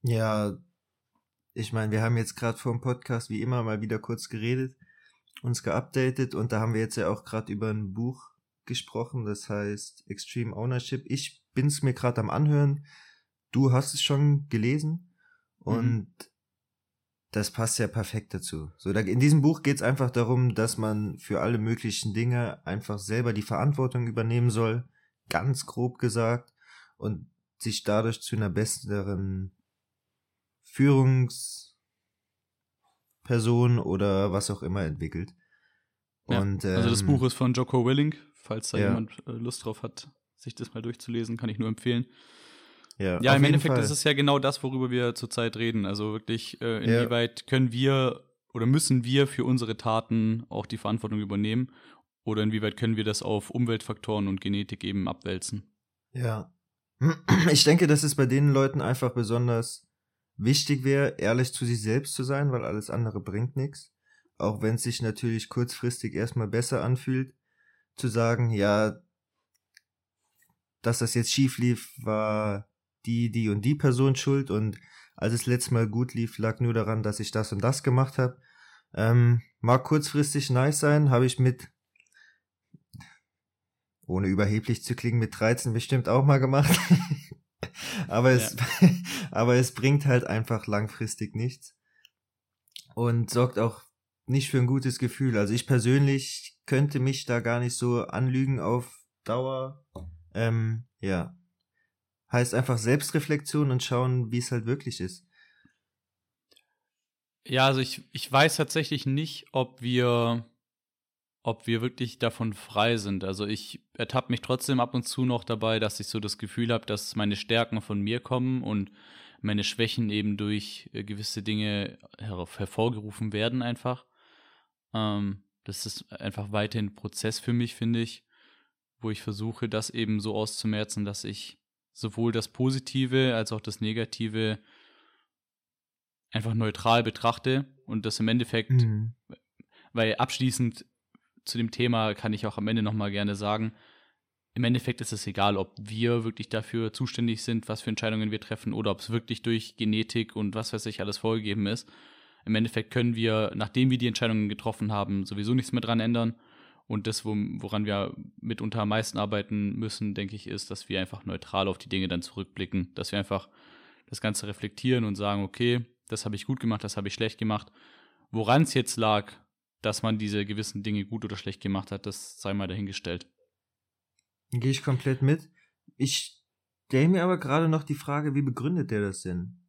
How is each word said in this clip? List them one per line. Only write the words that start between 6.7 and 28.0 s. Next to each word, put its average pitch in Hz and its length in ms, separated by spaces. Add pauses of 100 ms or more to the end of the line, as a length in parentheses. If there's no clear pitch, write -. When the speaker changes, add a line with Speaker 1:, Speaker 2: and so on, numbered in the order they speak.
Speaker 1:
wir 110 60
jetzt 110 160
ja 87 120
auch 110 160
grad 110 240
über 104 220
ein 104 240
Buch 120 360 (340)
gesprochen, 123 600
das 104 240
heißt 104 600
Extreme 110 480
Ownership. 127 500
Ich - 360 (120)
bin's 143 280
mir 131 120
grad 123 240
am 107 120
Anhören, 147 540 (680)
du 127 220
hast 135 220
es - 80
schon 143 460
gelesen 151 680 (500)
Speaker 2:
Mhm. 101 80
Speaker 1:
und 113 360 (1200)
das 104 180
passt - 280
ja 110 100
perfekt - 440
dazu. 80 460
So, 95 140
da, 104 80
in 107 200
diesem 147 220
Buch 151 200
geht's 143 200
einfach 127 280
darum, 123 440
dass 113 240
man 107 400
für 87 220
alle 110 180
möglichen 110 560
Dinge 120 520
einfach 101 320
selber 110 340
die 107 100
Verantwortung 127 640
übernehmen 117 440
soll, 113 380 (400)
ganz 123 380
grob 123 320
gesagt, 117 560 (420)
und 104 340 (280)
sich - 240
dadurch 110 400